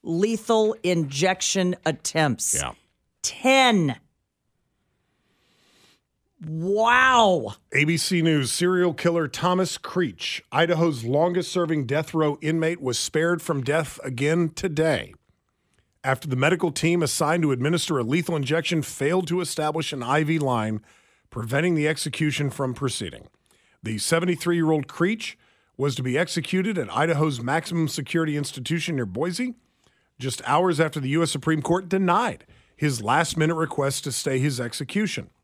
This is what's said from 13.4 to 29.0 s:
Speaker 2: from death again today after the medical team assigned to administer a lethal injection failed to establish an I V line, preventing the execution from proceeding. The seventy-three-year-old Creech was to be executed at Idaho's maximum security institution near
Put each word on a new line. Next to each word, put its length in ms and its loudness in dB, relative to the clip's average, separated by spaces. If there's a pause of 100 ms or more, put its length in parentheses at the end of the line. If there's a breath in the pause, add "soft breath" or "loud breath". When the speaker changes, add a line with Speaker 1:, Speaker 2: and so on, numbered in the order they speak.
Speaker 2:
from 240 -4
death 400 -2
again 460 0
today 640 -2 (920)
after 240 -2
the 80 0
medical 340 2
team 320 0
assigned 400 0
to 100 2
administer 460 0
a 40 0
lethal 340 0
injection 460 0
failed 460 -2
to 120 0
establish 540 -2
an 80 -8
I 220 2
V 140 0
line, 440 0 (480 soft breath)
preventing 440 -2
the 140 0
execution 640 -2
from 240 -4
proceeding. 540 -6 (540)
The 140 -4
seventy-three-year-old 920 0
Creech 500 -2 (400)
was 160 0
to 80 -6
be 160 -2
executed 580 -2
at 180 -6
Idaho's 460 0
maximum 480 -2
security 480 -2
institution 600 -4
near 100 -2